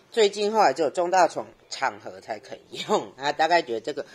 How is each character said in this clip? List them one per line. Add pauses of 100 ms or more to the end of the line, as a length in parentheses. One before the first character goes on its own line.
(100)
最
近
后
来
只
有
重
大
场， (220)
场
合
才
肯 (120)
用。
啊，
大
概
觉
得
这
个，